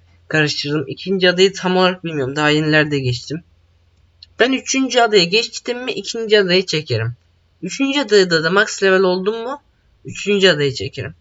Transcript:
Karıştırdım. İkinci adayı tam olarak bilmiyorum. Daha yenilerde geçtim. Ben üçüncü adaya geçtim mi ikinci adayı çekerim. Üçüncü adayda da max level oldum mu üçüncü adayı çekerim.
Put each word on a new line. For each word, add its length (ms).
Karıştırdım. 600
İkinci 420
adayı 240
tam 240
olarak 260
bilmiyorum. 320
Daha 140
yenilerde 500
geçtim. 440
Ben 120
üçüncü 480
adaya 240
geçtim 600
mi 80
ikinci 480
adayı 260
çekerim. 480
Üçüncü 380
adayda 440
da 60
max 340
level 180
oldum 420
mu 180
üçüncü 440
adayı 240
çekerim. 480